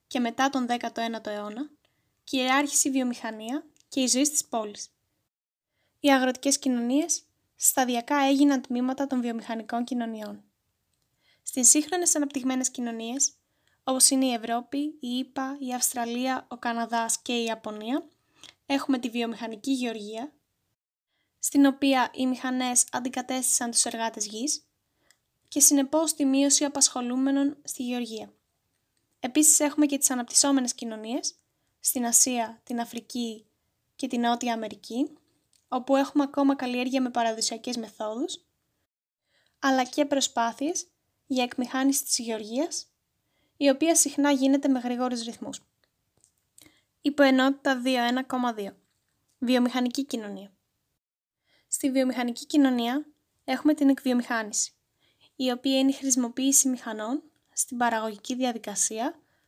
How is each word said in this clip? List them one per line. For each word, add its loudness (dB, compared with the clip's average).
και -2
μετά 0
τον -2
δέκατο -4
ένατο -6
αιώνα, -8
κυριάρχησε 2
η 0
βιομηχανία -4
και -2
η 4
ζωή 2
στις 0
πόλεις. -8
Οι 4
αγροτικές 2
κοινωνίες -2
σταδιακά 0
έγιναν 4
τμήματα -2
των -2
βιομηχανικών -6
κοινωνιών. -8
Στις 2
σύγχρονες 4
αναπτυγμένες -2
κοινωνίες, -2
όπως 4
είναι 2
η 2
Ευρώπη, -4
η -10
ηπα, -8
η -6
Αυστραλία, -4
ο -12
Καναδάς -4
και -6
η -2
Ιαπωνία, -6
έχουμε 0
τη -4
βιομηχανική -4
γεωργία, -4
στην 4
οποία 2
οι 0
μηχανές 0
αντικατέστησαν -2
τους 0
εργάτες -4
γης -4
και -4
συνεπώς 4
τη -2
μείωση 4
απασχολούμενων 0
στη -10
γεωργία. -6
Επίσης 4
έχουμε 4
και -4
τις 2
αναπτυσσόμενες 2
κοινωνίες, -8
στην 0
Ασία, 2
την -6
Αφρική -8
και -6
την -2
Νότια 0
Αμερική, -4
όπου 2
έχουμε 2
ακόμα 2
καλλιέργεια -2
με 0
παραδοσιακές -2
μεθόδους, -6
αλλά 2
και 0
προσπάθειες -2
για 0
εκμηχάνηση 0
της -2
γεωργίας, -4
η 2
οποία 4
συχνά 2
γίνεται 2
με 2
γρήγορους -4
ρυθμούς. -12
Υποενότητα 4
δύο 0
ένα 0
κόμμα -2
δύο. -10
Βιομηχανική 0
κοινωνία. -10
Στη -2
βιομηχανική 0
κοινωνία 2
έχουμε 2
την 4
εκβιομηχάνηση, 0
η 0
οποία 2
είναι 6
η 0
χρησιμοποίηση 2
μηχανών -4
στην -4
παραγωγική -2
διαδικασία, -4